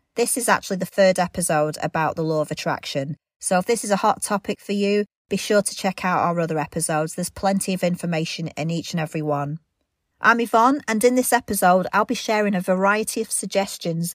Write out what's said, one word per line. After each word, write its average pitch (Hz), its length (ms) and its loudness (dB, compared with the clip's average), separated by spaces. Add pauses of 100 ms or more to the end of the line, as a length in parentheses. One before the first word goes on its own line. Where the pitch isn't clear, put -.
(140)
This 240 240 0
is 240 100 -4
actually 196 300 0
the 180 80 -4
third 190 320 4
episode 160 640 0
about 160 340 -2
the 165 80 -4
law 156 160 0
of 147 100 -2
attraction, 147 680 -6 (200)
so - 200 0
if 185 80 -2
this 233 180 0
is 208 60 -2
a 196 60 2
hot - 260 2
topic 208 360 -2
for - 140 -8
you, 202 320 2 (240)
be 202 80 -2
sure 208 240 2
to - 160 -2
check - 260 -4
out 180 180 0
our 170 200 0
other 160 180 -2
episodes. 156 560 -2
There's 180 140 -4
plenty 196 460 -2
of 185 100 -4
information 165 720 -2
in 156 140 -4
each 165 240 -4
and 170 60 -2
every 156 200 -4
one. 147 380 -2 (640)
I'm 233 160 6
Yvonne, 240 480 4
and 220 160 -2
in 247 120 6
this 254 180 2
episode, 190 600 2
I'll 202 100 4
be 247 100 -2
sharing 208 400 0
a 180 60 0
variety 202 600 0
of - 80 -8
suggestions 175 840 -4